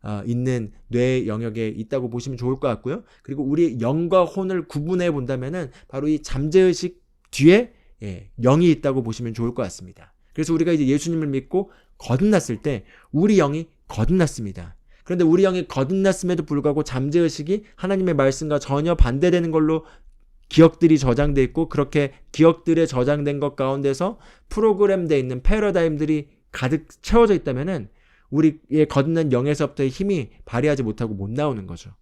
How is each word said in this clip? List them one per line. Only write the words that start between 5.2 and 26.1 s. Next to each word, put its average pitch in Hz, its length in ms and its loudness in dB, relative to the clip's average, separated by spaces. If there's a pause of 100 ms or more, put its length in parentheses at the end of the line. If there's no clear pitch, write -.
바로 139 200 -6
이 151 140 0
잠재의식 175 800 0 (280)
뒤에, 185 420 6 (300)
예, 95 260 -12 (120)
영이 151 300 4
있다고 135 320 0
보시면 113 300 -8
좋을 117 220 -4
것 101 80 -6
같습니다. - 500 -16 (220)
그래서 156 180 -4
우리가 165 200 2
이제 147 120 2
예수님을 151 420 -2
믿고 143 440 -4 (260)
거듭났을 147 600 0
때 127 260 -6 (280)
우리 196 260 4
영이 160 300 0 (200)
거듭났습니다. 110 880 -2 (300)
그런데 175 180 -2
우리 170 200 4
영이 185 240 0
거듭났음에도 180 760 -2
불구하고 147 380 -2
잠재의식이 156 800 -2 (120)
하나님의 185 400 -2
말씀과 143 440 0
전혀 139 360 -2
반대되는 165 560 2
걸로 156 340 0 (640)
기억들이 160 500 6
저장돼 135 440 0
있고 160 260 -4
그렇게 143 420 -2 (200)
기억들에 165 540 4
저장된 143 540 -2
것 139 160 -4
가운데서 139 640 -2 (300)
프로그램돼 196 680 2
있는 127 240 -4
패러다임들이 165 840 0 (240)